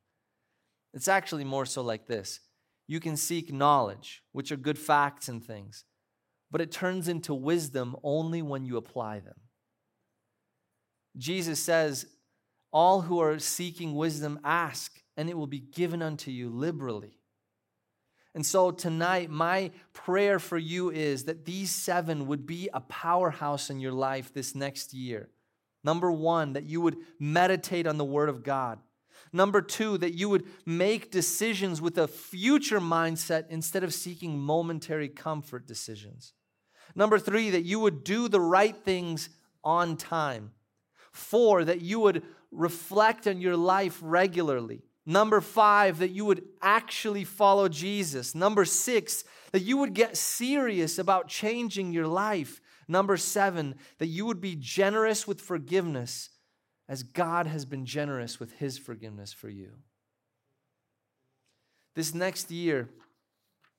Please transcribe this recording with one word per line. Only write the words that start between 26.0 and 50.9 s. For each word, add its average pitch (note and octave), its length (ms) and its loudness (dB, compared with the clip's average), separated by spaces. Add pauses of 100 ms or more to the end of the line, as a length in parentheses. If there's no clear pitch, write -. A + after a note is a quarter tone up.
one, D#3+ 420 0
that C#3+ 100 -6
you D#3 160 -4
would E3 240 2 (140)
meditate F3 680 2
on D3+ 100 0
the D3 80 0
Word D3 240 2
of B2 140 -6
God. C3 380 -4 (520)
Number G3 280 6
two, G#3+ 360 -2
that E3+ 160 -2
you F#3+ 160 -2
would F#3+ 180 2 (180)
make F3+ 460 0
decisions F#3 720 -2
with E3+ 160 -2
a C#3+ 100 2
future A3 720 0
mindset E3 720 0
instead E3 340 -2
of E3+ 120 -2
seeking E3 440 -6
momentary D#3 680 -2
comfort D3 560 -8
decisions. G#2+ 680 -16 (640)
Number G#3+ 220 6
three, G#3+ 320 2
that F3 140 2
you G3 160 0
would F3 240 2
do A3+ 240 0
the G3+ 120 4
right F#3 380 6
things F3 520 -2 (340)
on E3 340 2
time. C#3 560 -4 (580)
Four, G#3 540 6
that E3+ 160 0
you G3 180 -2
would F#3+ 240 6 (280)
reflect G3+ 760 2
on F#3 140 0
your F3+ 160 2
life F#3 440 2
regularly. D#3+ 840 0 (220)
Number G#3 360 6
five, G#3 580 6
that F#3 100 0
you F#3+ 160 -6
would F#3+ 220 2 (140)
actually G#3 600 0
follow G3 440 6
Jesus. D#3+ 680 -4
Number G3+ 280 4
six, - 600 0 (280)
that F#3+ 100 2
you A#3+ 160 2
would B3 180 0
get A3 220 2
serious A#3 840 0